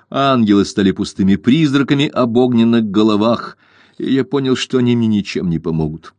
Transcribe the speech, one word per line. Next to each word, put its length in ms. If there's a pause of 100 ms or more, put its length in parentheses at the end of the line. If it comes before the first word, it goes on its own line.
Ангелы 560
стали 260
пустыми 440
призраками 720
об 300
огненных 480
головах, 720 (400)
и 160
я 100
понял, 320
что 220
они 180
мне 120
ничем 420
не 100
помогут. 600